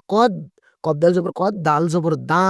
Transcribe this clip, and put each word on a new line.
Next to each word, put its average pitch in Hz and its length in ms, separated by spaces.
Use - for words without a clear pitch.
কদ, 220 260
কফ 156 120
দাল 160 180
জবর 175 180
কদ, 190 300
দাল 151 280
জবর 165 240
দা, 165 240